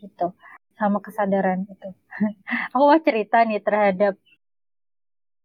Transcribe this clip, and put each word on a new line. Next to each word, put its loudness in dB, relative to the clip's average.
gitu, -6
sama -2
kesadaran -2
itu. -16
<laughs> -6
Aku 4
mau 6
cerita 0
nih -4
terhadap 0